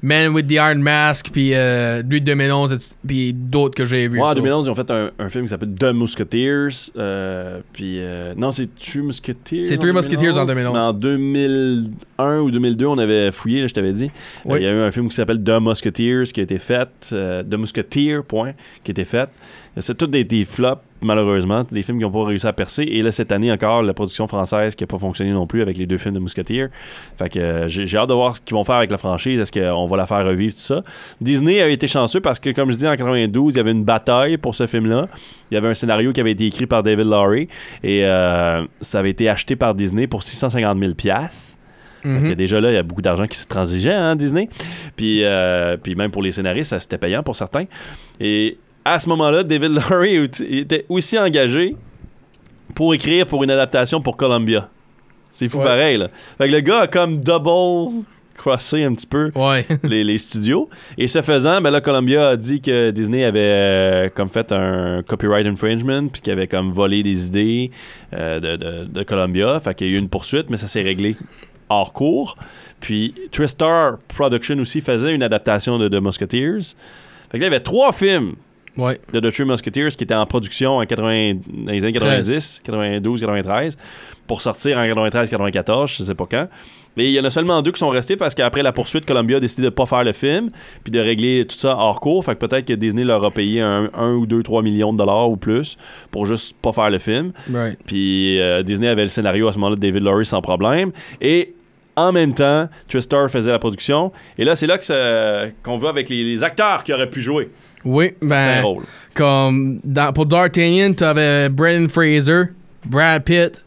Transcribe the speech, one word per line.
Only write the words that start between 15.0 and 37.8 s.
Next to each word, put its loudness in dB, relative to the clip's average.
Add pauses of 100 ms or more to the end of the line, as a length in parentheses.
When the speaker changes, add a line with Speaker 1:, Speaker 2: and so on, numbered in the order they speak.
Speaker 2:
qui -4
s'appelle 0
The 4
Musketeers 0
qui -4
a 0
été -2
fait, -2 (240)
euh, -4
The -6
Musketeer, -2
point, -4 (300)
qui -10
a -4
été -4
fait. -2 (500)
C'est -6
tous 0
des, 2
des 0
flops, -2 (180)
malheureusement, 2
des -6
films -4
qui -2
n'ont -2
pas 0
réussi -2
à 0
percer. -4
Et 0
là, 2
cette -2
année 0
encore, 2
la 0
production -4
française -2
qui -6
a -10
pas -8
fonctionné -4
non 0
plus -2
avec -2
les -4
deux -2
films -4
de -4
Musketeer. -4 (500)
Fait -4
que, -6
euh, -2
j'ai, -4
j'ai -2
hâte 2
de 4
voir 0
ce -12
qu'ils -8
vont 0
faire 0
avec 2
la -4
franchise. -2
Est-ce -2
qu'on -2
va 0
la 0
faire 0
revivre, 0
tout -14
ça ? -2 (400)
Disney 4
a 6
été 2
chanceux 2
parce 0
que, -4
comme 0
je 0
dis, -2
en 2
quatre-vingt-douze, 2
il 2
y 2
avait 2
une 2
bataille 2
pour -4
ce -2
film-là. 0 (420)
Il -4
y 2
avait 2
un 2
scénario 0
qui -2
avait 2
été 0
écrit -2
par 2
David 2
Lowery 2 (340)